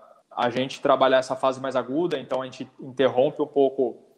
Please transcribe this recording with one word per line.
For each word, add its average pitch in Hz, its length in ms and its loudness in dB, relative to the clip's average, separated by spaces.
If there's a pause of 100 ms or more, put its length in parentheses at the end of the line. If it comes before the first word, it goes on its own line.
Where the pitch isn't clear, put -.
(300)
a 123 200 -2
gente 127 320 -4
trabalhar 131 360 4
essa 131 180 -2
fase 131 240 -2
mais 131 160 -6
aguda, 139 440 -2
então 131 220 -6
a 131 40 -10
gente 127 240 -14 (100)
interrompe 131 640 0
um 143 60 -2
pouco 135 500 2 (200)